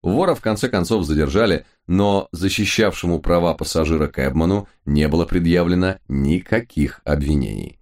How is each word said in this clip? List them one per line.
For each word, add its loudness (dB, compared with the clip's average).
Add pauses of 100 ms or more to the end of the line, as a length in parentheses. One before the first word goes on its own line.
Вора 0
в -10
конце -2
концов 0
задержали, 0 (200)
но 0
защищавшему -2
права 2
пассажира 0
кэбману 0 (200)
не 2
было 2
предъявлено 2 (100)
никаких -2
обвинений. -2